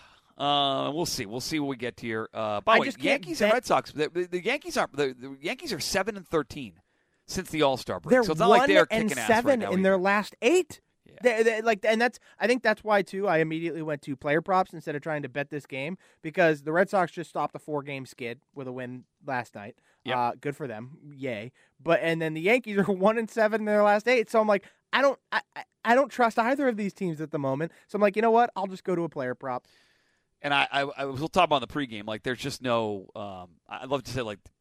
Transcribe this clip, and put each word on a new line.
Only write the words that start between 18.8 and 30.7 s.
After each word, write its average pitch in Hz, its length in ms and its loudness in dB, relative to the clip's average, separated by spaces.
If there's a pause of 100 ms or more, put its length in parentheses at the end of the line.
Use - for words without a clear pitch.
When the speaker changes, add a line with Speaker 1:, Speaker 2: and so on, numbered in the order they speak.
Speaker 2:
last 123 280 -6
night. 104 220 -14 (280)
Speaker 1:
Yep. 117 120 -2
Speaker 2:
Uh, 120 240 0
good 143 160 -6
for 151 100 -10
them, 123 320 -12 (160)
yay! 127 380 -8 (280)
But, 156 220 2
and 165 200 0
then 160 120 -2
the 160 60 -6
Yankees 208 380 0
are 196 60 6
<laughs> - 80 -2
one 196 260 2
and 220 120 -4
seven 214 300 2
in 214 60 -6
their 208 180 4
last 208 240 4
eight. 247 220 2
So 226 100 4
I'm 214 80 2
like, 202 160 2 (280)
I 240 100 4
don't, 277 160 2 (120)
I, 220 120 0 (120)
I, 147 80 -12 (220)
I 226 100 4
don't 262 160 4
trust 233 280 2
either 269 300 2
of 233 100 0
these 202 160 -4
teams 165 260 -4
at 151 100 -8
the 160 80 -4
moment. 139 320 -2 (160)
So - 100 -8
I'm 202 60 -2
like, 208 140 4
you 214 60 0
know 226 100 4
what? 233 240 4
I'll 190 100 -4
just 185 160 -12
go 185 140 -2
to 170 80 -2
a 160 40 -4
player 127 280 -6
prop. 127 300 -8 (800)
Speaker 1:
And 143 80 -2
I, 139 200 2